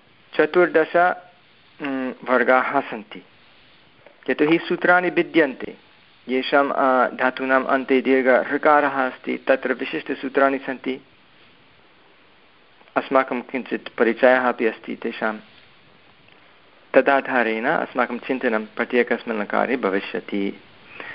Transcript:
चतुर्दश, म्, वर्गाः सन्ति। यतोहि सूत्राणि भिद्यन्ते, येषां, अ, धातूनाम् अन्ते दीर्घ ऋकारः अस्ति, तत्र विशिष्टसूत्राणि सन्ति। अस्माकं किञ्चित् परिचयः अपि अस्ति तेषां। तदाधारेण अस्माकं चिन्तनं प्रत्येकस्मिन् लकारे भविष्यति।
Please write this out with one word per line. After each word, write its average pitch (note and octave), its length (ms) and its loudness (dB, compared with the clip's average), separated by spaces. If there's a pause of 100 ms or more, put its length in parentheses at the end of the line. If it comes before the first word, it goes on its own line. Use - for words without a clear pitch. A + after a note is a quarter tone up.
(340)
चतुर्दश, D#3 600 2 (840)
म्, C3 320 -6 (160)
वर्गाः B2+ 520 2
सन्ति। G#2 440 -12 (1040)
यतोहि D3+ 280 2
सूत्राणि F3 520 0
भिद्यन्ते, D3+ 640 -2 (540)
येषां, C3+ 400 2
अ, C3 460 2
धातूनाम् C3 520 0
अन्ते C3 340 2
दीर्घ B2+ 520 2
ऋकारः C#3+ 540 2
अस्ति, B2+ 400 -8
तत्र B2+ 260 2
विशिष्टसूत्राणि C3+ 840 -2
सन्ति। C3 440 -8 (2000)
अस्माकं C3 440 0
किञ्चित् A#2 480 -8
परिचयः B2+ 600 2
अपि A#2+ 160 -2
अस्ति A2 300 -6
तेषां। A2 440 -6 (1500)
तदाधारेण B2+ 720 2
अस्माकं B2 540 -2
चिन्तनं A#2+ 460 -2
प्रत्येकस्मिन् A#2 720 -2
लकारे G#2 380 -2
भविष्यति। G2+ 800 -4 (540)